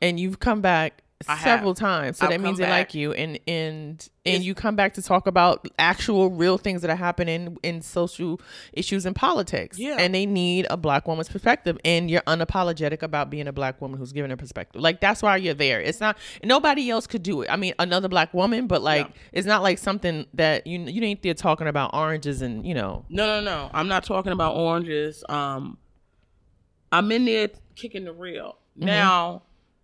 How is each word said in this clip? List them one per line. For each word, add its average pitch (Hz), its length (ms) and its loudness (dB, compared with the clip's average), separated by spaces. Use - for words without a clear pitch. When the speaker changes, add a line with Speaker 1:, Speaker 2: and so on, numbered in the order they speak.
Speaker 1:
And 175 180 2
you've 185 220 -2
come 220 200 2
back 170 420 2
Speaker 2:
I 147 80 0
have. 156 80 -2
Speaker 1:
several 214 320 4
times. 175 440 -2
So 147 80 2
Speaker 2:
I've 156 40 2
Speaker 1:
that 170 100 0
means 190 180 -2
Speaker 2:
come 185 80 -2
Speaker 1:
they - 40 0
Speaker 2:
back. 180 80 2
Speaker 1:
like - 40 -12
you. 151 180 -2
And, 156 360 -6
and, 156 600 -8
and 185 120 2
Speaker 2:
It's 180 80 -2
Speaker 1:
you 185 100 -4
come 214 220 -2
back 196 180 2
to 196 80 -8
talk 185 240 2
about 180 400 4
actual 185 540 4
real 180 280 4
things 185 240 -2
that 170 100 0
are 165 40 2
happening 175 680 -2
in 165 180 -4
social 175 580 -2
issues 190 320 -2
and 185 120 -4
politics. 190 640 0
Speaker 2:
Yeah. 277 180 -4
Speaker 1:
And 185 160 2
they 190 120 2
need 180 440 2
a 160 60 0
black 151 320 0
woman's 160 200 -4
perspective. 202 560 0
And 170 240 2
you're 170 140 4
unapologetic 165 800 0
about 147 280 -2
being 147 180 -8
a 139 40 -8
black 135 280 -4
woman 135 180 -8
who's 131 140 -10
giving 139 180 -4
a 131 60 -6
perspective. 123 440 -12
Like, 165 200 2
that's 202 200 2
why 202 180 4
you're 175 160 -2
there. 135 260 2
It's 123 180 -2
not, 214 180 0
nobody 277 440 2
else 226 200 -2
could 196 160 -6
do 170 180 -2
it. - 80 -4
I 143 60 2
mean, 190 240 -2
another 180 280 2
black 180 240 2
woman, 220 360 2
but, 175 140 2
like, 151 260 2
Speaker 2:
Yeah. - 40 -20
Speaker 1:
it's 175 140 -2
not, 208 180 4
like, 185 140 2
something 185 460 -2
that 156 340 2
you, 175 140 -6
you 185 200 -4
ain't 202 200 -2
there 175 120 0
talking 160 320 0
about 147 280 0
oranges 147 480 -2
and, 113 220 -4
you 175 100 -4
know. 101 340 -4
Speaker 2:
No, 202 180 0
no, 214 140 0
no. 170 340 -4
I'm 160 140 0
not 190 160 0
talking 190 260 -2
about 170 240 0
oranges. 165 760 -2
Um, 139 500 -4
I'm 190 180 2
in 240 140 2
there 220 240 2
kicking 190 300 -12
the 165 80 -12
real. 170 440 -12
Speaker 1:
Mm-hmm. 160 80 -4
Speaker 2:
Now, 185 560 2